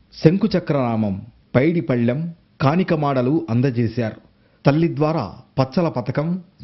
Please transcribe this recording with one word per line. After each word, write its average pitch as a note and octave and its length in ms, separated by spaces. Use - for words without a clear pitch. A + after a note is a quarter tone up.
శంకుచక్రనామం, C3+ 1000
పైడి E3 260
పళ్ళెం, C3 500
కానికమాడలు D3 920
అందజేశారు. A#2 760
తల్లి D3+ 300
ద్వారా D3+ 360
పచ్చల D#3+ 300
పథకం, D#3 540